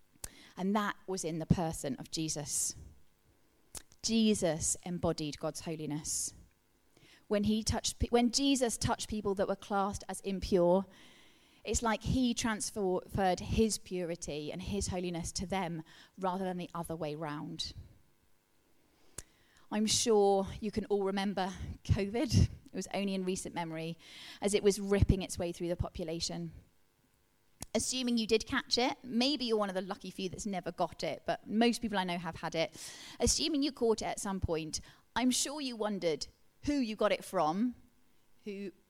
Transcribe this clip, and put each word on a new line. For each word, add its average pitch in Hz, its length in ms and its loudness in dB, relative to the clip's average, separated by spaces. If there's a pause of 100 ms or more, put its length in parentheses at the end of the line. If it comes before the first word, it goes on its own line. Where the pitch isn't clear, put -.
(580)
And 190 200 0
that 208 180 -2 (100)
was 185 200 -6
in 160 140 -4
the 156 60 -4
person 160 540 0
of 123 120 -12
Jesus. 156 640 -4 (1300)
Jesus 208 840 4
embodied 165 520 -2
God's 156 220 -6
holiness. 156 720 -4 (960)
When 208 160 0
he 214 180 2
touched - 380 -2
pe-, - 100 0
when 240 220 4
Jesus 262 460 2
touched - 320 -2
people 208 260 -2
that 196 140 2
were 196 80 0
classed 202 500 -2
as 190 140 -8
impure, 185 640 4 (800)
it's - 160 -2
like 220 220 0
he 247 300 2
transferred 196 1080 0
his 220 380 2
purity 165 720 -6
and 175 100 -6
his 190 260 -4
holiness 180 440 -4
to - 140 -6
them 175 360 -4 (380)
rather 190 240 -2
than 185 140 -4
the 175 180 -8
other 170 180 -6
way 156 220 -6
round. 156 560 -8 (2000)
I'm 214 140 0
sure 202 600 4 (140)
you 208 120 -4
can 202 160 -2
all 202 180 2
remember 196 480 -2 (320)
covid. 214 500 2
It - 140 6 (240)
was - 200 -6
only 196 200 0
in 190 100 -2
recent 185 320 -4
memory 165 420 -6 (440)
as 202 120 0
it 208 80 4
was 196 160 6
ripping 196 440 4
its - 180 -8
way 175 140 -2
through 175 160 -4
the 175 80 -2
population. 170 720 -6 (1200)
Assuming 240 440 0
you 220 100 0
did 220 180 4
catch - 320 -2
it, 247 240 2
maybe 247 440 0
you're 226 100 2
one 208 140 2
of 185 60 -4
the 185 80 -2
lucky 185 280 -8
few 190 160 -4
that's - 180 -8
never 180 280 -4
got - 280 -2
it, 156 240 -6
but - 220 -4
most 226 340 2
people 208 160 -2
I 190 60 0
know 175 140 -2
have 170 180 -8
had 165 200 -6
it. 160 200 0 (460)
Assuming 277 420 2
you 294 80 0
caught 226 300 2
it 165 60 -4
at - 120 -6
some 190 220 -4
point, 160 400 -2 (340)
I'm 254 160 8
sure 302 300 0
you 247 160 -4
wondered 180 500 2 (360)
who 285 100 2
you 226 240 2
got 208 160 6
it 190 100 -2
from, 190 520 2 (720)
who 202 240 -8 (200)